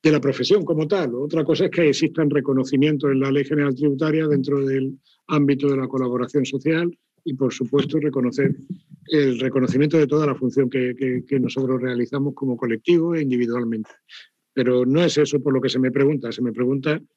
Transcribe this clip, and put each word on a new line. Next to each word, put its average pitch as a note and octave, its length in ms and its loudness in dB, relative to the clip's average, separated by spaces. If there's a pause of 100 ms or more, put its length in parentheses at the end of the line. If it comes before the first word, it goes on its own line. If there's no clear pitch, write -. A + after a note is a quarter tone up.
de D#3+ 80 6
la D3 100 4
profesión D3 440 2
como D#3 240 -2
tal. D#3+ 260 0
Otra D3 300 -2
cosa D#3 220 0
es - 40 -2
que E3 200 2
existan D#3 400 0
reconocimientos C#3 840 0
en C3+ 80 2
la C#3 100 0
Ley C#3 140 2
General C#3+ 300 0
Tributaria D3+ 520 0
dentro C#3 380 0
del C3+ 340 -2 (280)
ámbito C#3+ 420 2
de C#3 80 2
la C3 100 -2
colaboración B2+ 600 -2
social D#3+ 440 -2 (320)
y, C#3+ 120 -6
por C3 180 -2
supuesto, C#3 480 -2
reconocer C3+ 560 0 (520)
el C#3 300 2
reconocimiento C3 600 2
de D3+ 80 4
toda D3+ 200 0
la C3+ 80 0
función B2+ 360 0
que, B2 260 -2
que, B2+ 300 -2
que C#3 120 -2
nosotros B2+ 440 -2
realizamos B2+ 500 -2
como C3 240 -4
colectivo D#3+ 580 0
e D#3+ 60 -2
individualmente. A#2+ 720 -2 (640)
Pero B2 320 2
no D3 180 4
es D3+ 140 2
eso D3 240 2
por C#3 100 0
lo C3 80 2
que B2+ 80 -2
se B2+ 100 -2
me C3 120 2
pregunta, C3+ 420 0
se - 80 -10
me B2 120 -2
pregunta C3+ 460 -2 (180)